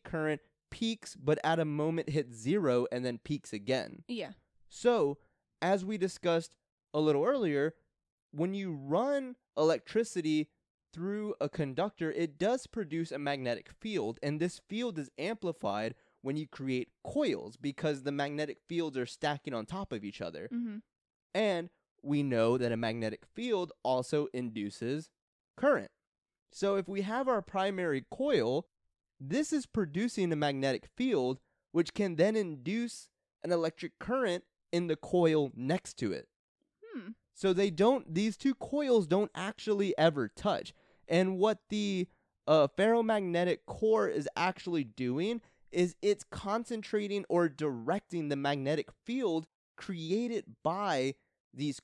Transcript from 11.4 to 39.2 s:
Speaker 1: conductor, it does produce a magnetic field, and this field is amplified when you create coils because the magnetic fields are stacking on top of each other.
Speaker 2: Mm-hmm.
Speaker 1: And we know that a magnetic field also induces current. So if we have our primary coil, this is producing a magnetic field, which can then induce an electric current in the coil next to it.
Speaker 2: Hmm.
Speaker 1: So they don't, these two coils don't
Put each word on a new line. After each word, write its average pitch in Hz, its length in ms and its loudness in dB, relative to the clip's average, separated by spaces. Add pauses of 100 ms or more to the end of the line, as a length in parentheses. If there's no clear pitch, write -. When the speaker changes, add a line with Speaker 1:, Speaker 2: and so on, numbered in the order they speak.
Speaker 1:
conductor, 156 640 -4
it 156 260 -2
does 233 300 0
produce 165 440 -4
a 139 80 -8
magnetic 135 500 -4 (100)
field, 139 420 -4
and 147 180 -2
this 175 280 -2
field 214 320 -4
is 135 180 -8
amplified 139 800 -4 (260)
when 135 140 -4
you 151 120 -4
create 131 420 -4 (140)
coils 139 520 -2
because 143 480 -4
the 143 80 -2
magnetic 147 460 -4 (100)
fields 160 300 -2
are 123 80 0
stacking 147 480 -4
on 113 120 -4
top 190 280 -8
of 107 100 -8
each 101 180 -10
other. 85 320 -8
Speaker 2:
Mm-hmm. 233 240 -6 (560)
Speaker 1:
And 185 360 0 (320)
we 143 220 2
know 120 340 4
that 120 140 0
a 113 60 0
magnetic 113 460 -4 (100)
field 208 380 -2 (120)
also 131 500 0
induces 120 760 -6 (460)
current. 254 360 2 (600)
So 196 240 0
if 190 120 -2
we 196 160 -4
have 240 240 -2
our 233 140 2
primary 180 680 -2
coil, 165 580 0 (520)
this 214 340 0
is 285 120 0
producing 185 640 0
a 160 40 2
magnetic 139 600 0
field, 143 440 2 (320)
which 165 220 0
can 190 220 0
then 196 200 4
induce 196 720 -4 (340)
an 175 80 -2
electric 165 480 -2
current 226 440 -2 (280)
in 175 160 0
the 156 80 0
coil 156 600 4
next 135 440 -2
to 104 120 0
it. 71 160 -8 (680)
Speaker 2:
Hmm. 214 180 -10 (220)
Speaker 1:
So 190 200 2
they 196 160 4
don't, 196 440 2
these 208 240 0
two 269 180 2
coils 254 520 2
don't 190 280 2